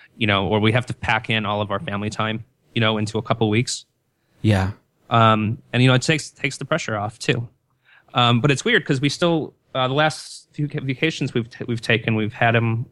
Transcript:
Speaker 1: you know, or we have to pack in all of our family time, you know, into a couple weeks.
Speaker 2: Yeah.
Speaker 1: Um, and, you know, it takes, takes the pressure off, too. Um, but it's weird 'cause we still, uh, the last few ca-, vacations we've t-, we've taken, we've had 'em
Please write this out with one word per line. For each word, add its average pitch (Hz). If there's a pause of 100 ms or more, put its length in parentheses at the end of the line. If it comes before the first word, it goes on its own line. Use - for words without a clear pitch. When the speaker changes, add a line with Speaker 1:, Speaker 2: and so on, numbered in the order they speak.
(160)
Speaker 1:
you 110
know, 98
or 104
we 110
have 120
to -
pack 113
in 110
all 104
of 104
our 98
family 101
time, 110 (300)
you 117
know, 110
into 107
a 104
couple 107
weeks. 113 (560)
Speaker 2:
Yeah. 98 (400)
Speaker 1:
Um, 110 (140)
and, 123
you 131
know, 127
it 131
takes, -
takes -
the 151
pressure 143
off, 104
too. 120 (680)
Um, 120
but 147
it's -
weird 220
'cause 135
we 143
still, 165 (220)
uh, 131
the 131
last -
few 147
ca-, 147
vacations 135
we've 117
t-, -
we've 113
taken, 113
we've 107
had 117
'em 113